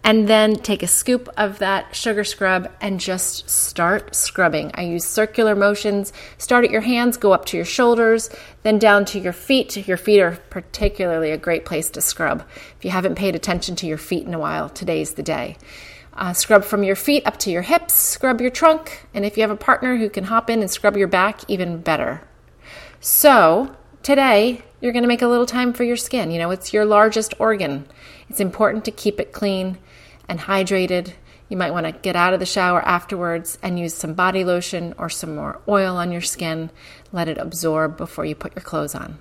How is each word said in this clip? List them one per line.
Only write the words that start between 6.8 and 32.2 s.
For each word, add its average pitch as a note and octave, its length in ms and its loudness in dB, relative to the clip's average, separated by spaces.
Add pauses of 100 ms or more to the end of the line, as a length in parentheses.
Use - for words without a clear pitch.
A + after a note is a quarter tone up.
hands, A#3+ 360 0
go G3+ 140 4
up F3+ 140 4
to F#3 120 -6
your E3+ 80 -4
shoulders, A#3 640 2 (320)
then G#3+ 160 2
down G3+ 280 6
to G3 140 -8
your F3+ 140 -4
feet. A#3+ 540 -2
Your F3+ 100 0
feet G#3 240 6
are E3+ 160 2 (140)
particularly F3 800 -2
a D#3 60 -2
great E3 280 -2
place E3 240 -4
to - 120 -8
scrub. - 420 -2 (340)
If - 80 -16
you F3+ 60 -4
haven't F#3 240 0
paid F#3+ 200 -2
attention F3 420 -4
to F3 100 -6
your D#3 100 -4
feet F3 300 -4
in F3 80 -6
a D#3+ 40 -6
while, D3+ 300 -4
today's D#3+ 460 -4
the D3 80 -8
day. D#3 340 -6 (600)
Uh, F3+ 140 -4
scrub G3 320 4
from G3+ 180 -2
your G3 140 2
feet C#4+ 320 0
up G#3+ 80 -2
to - 160 -4
your F3 120 -2
hips, E4+ 300 0
scrub - 460 0
your B3 100 0
trunk, D#4+ 640 0
and G3+ 120 -2
if G#3 100 -4
you A3 80 2
have G#3+ 80 0
a G3+ 60 -4
partner B3+ 400 2
who A3 120 0
can F#3 140 -6
hop A3+ 260 0
in A3+ 120 2
and F#3 100 -2
scrub G#3 240 2
your F#3+ 140 2
back, F#3+ 400 2
even F3 320 -4
better. D3+ 400 -2 (800)
So, A3+ 760 6 (260)
today, B3 600 4 (180)
you're B3 140 -2
gonna A#3+ 140 2
make A#3+ 140 2
a A#3+ 60 2
little A#3+ 180 4
time B3 280 -2
for B3 100 -2
your A#3+ 140 0
skin. G#3 340 -4
You E3 80 -4
know, E3+ 120 -2
it's F#3 200 -8
your G#3+ 140 2
largest G#3+ 520 4
organ. F3+ 480 -2 (440)
It's - 100 -8
important G#3+ 460 0
to A3 60 -2
keep G#3 280 -4
it - 140 -6
clean F#3 440 -4 (520)
and E3+ 100 -6
hydrated. F#3 760 0 (340)
You F#3+ 80 -6
might F3 160 -2
wanna E3 180 -4
get F3+ 240 -4
out F3+ 180 4